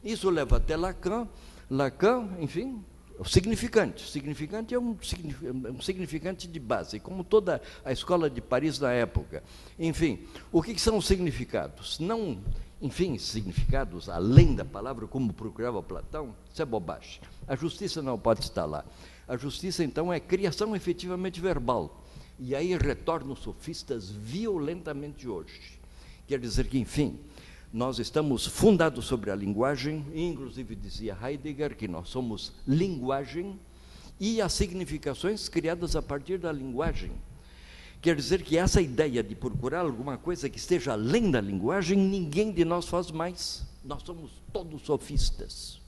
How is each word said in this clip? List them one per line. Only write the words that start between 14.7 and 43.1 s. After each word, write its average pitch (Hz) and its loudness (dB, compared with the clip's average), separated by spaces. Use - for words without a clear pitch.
como 123 -2
procurava 110 -6
Platão, 110 -8
isso - -6
é 151 0
bobagem. 101 -6
A 139 -2
justiça 165 -4
não 127 -2
pode 113 4
estar - -2
lá. 76 -4
A 127 -4
justiça, 160 -2
então, 151 0
é 160 0
criação 196 0
efetivamente 180 -2
verbal. 127 0
E 127 -2
aí 175 0
retornam 139 0
os 110 -10
sofistas 110 -8
violentamente 147 -4
hoje. - -10
Quer 139 0
dizer 120 0
que, 131 2
enfim, 117 0
nós 120 -2
estamos 143 2
fundados 160 6
sobre 104 -2
a 98 0
linguagem, 127 0
e 160 -4
inclusive 131 -6
dizia 98 -6
Heidegger 139 -4
que 107 -6
nós 87 -6
somos 117 -4
linguagem, 143 0
e 220 2
as 175 2
significações 175 -2
criadas 165 0
a 151 2
partir 143 -4
da 170 -2
linguagem. 135 -2
Quer 165 6
dizer 139 2
que 156 2
essa 185 6
ideia 131 2
de 101 -2
procurar 131 -2
alguma 131 -2
coisa 139 -4
que 117 -10
esteja 135 2
além 160 4
da 127 6
linguagem, 135 2
ninguém 190 4
de 165 4
nós 170 0
faz 175 -2